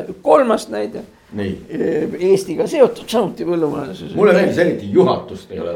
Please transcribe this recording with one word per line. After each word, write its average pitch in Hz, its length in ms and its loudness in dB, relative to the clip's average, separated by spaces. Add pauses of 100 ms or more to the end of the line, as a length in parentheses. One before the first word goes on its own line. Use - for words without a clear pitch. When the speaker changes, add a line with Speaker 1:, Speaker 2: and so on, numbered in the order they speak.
(220)
Speaker 1:
Kolmas 269 460 2
näide. 214 340 -8 (320)
Speaker 2:
Nii. 98 200 -6 (760)
Speaker 1:
Eestiga 190 400 0
seotud, 254 400 2
samuti 190 380 -2
põllumajanduses. 165 640 -4
Speaker 2:
Mulle 180 220 6
meeldis 160 260 2
eriti, 104 320 -2
juhatust - 560 0
ei 90 140 -10
ole 85 120 -6